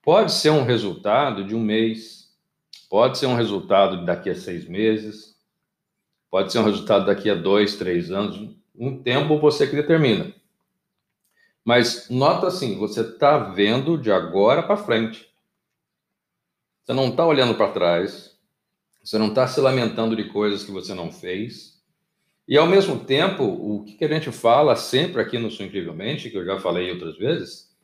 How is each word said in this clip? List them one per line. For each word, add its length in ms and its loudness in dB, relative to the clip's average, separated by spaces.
Pode 300 4
ser 180 2
um 140 4
resultado 800 0
de 100 -8
um 60 -2
mês, 760 -2
pode 280 4
ser 80 -2
um 100 0
resultado 600 2
de 80 -6
daqui 240 -4
a 40 -2
seis 320 -10
meses, 720 -4
pode 220 -2
ser 80 -2
um 60 2
resultado 420 2
daqui 240 0
a 60 0
dois, 400 0
três 340 -4
anos, 420 -6
um 260 -8
tempo 380 0
você 300 2
que 80 -4
determina. 580 2
Mas 460 2
nota 380 2
assim, 280 -4
você 400 -4
tá 220 4
vendo 580 0
de 140 -2
agora 540 2
pra 120 0
frente. 560 -4
Você 100 -8
não 220 0
tá 100 2
olhando 300 4
pra 160 2
trás, 680 -2
você 160 -8
não 160 2
tá 140 2
se 140 -2
lamentando 560 0
de 80 -4
coisas 400 -2
que 80 -14
você 200 -10
não 200 -10
fez. 680 -12
E, 100 4
ao 80 6
mesmo 380 2
tempo, 400 0
o 400 -6
que 80 -20
que 120 -6
a 40 -2
gente 240 -4
fala 420 4
sempre 480 -2
aqui 160 -4
no 140 -6
Sou 120 -12
Incrivelmente, 640 -8
que 80 -12
eu 80 -6
já 140 -4
falei 320 -4
outras 260 -10
vezes 560 -6